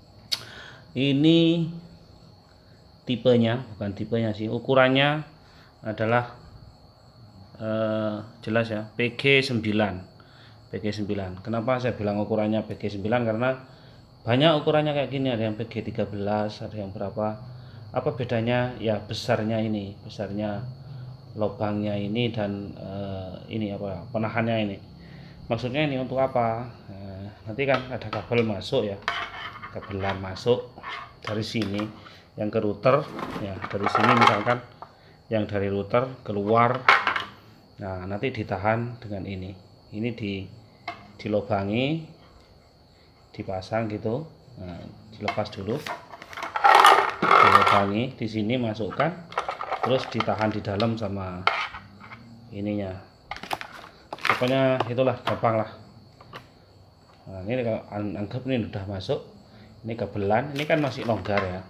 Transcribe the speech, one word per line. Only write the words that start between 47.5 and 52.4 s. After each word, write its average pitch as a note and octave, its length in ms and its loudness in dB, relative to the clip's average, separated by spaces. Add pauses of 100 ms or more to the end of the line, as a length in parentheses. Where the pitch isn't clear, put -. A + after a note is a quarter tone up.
di A2+ 160 -4
sini A2 320 0
masukkan, A2 480 0 (720)
terus B2+ 320 2
ditahan G#2+ 400 2
di G#2 80 -4
dalam A2 400 0
sama F#2+ 400 -6 (1120)